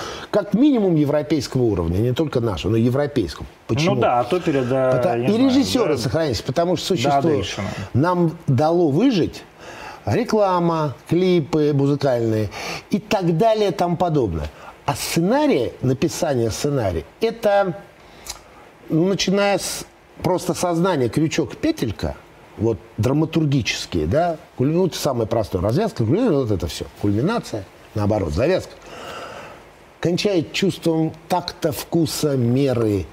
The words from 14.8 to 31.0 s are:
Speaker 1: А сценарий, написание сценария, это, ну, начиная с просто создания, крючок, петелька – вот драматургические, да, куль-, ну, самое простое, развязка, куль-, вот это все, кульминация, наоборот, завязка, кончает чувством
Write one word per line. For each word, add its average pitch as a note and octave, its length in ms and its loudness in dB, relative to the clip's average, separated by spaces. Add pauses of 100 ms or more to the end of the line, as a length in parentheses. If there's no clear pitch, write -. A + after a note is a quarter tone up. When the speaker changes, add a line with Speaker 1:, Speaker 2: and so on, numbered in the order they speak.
Speaker 1:
А C#3 100 -2
сценарий, F#3 760 2 (100)
написание C3 680 0
сценария, G#2+ 540 -2 (160)
это, G3+ 540 0 (1120)
ну, E3 200 2
начиная G3 500 0
с - 260 -8 (380)
просто E3+ 320 0
создания, E3+ 560 0
крючок, D3+ 480 -2
петелька – B2+ 580 -4 (420)
вот A2 180 0 (220)
драматургические, C#3 1080 0
да, D#3 300 0 (200)
куль-, C#3 160 0
ну, F3+ 180 2
самое A#2+ 380 -2
простое, G2+ 340 -2
развязка, B2 420 0
куль-, G3 240 2
вот C3+ 220 0
это F2+ 160 -2
все, - 200 -8 (140)
кульминация, A2 640 -2 (300)
наоборот, G#2 380 0
завязка, C3+ 400 0 (1300)
кончает F3 520 0
чувством D#3+ 600 0 (160)